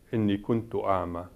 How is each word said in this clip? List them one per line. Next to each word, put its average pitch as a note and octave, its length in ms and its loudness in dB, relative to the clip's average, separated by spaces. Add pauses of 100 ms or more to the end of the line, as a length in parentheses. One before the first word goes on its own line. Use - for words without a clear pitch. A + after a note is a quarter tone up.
(140)
"إني G#2 240 4
كنت A2+ 380 -2
أعمى F2+ 500 -2 (100)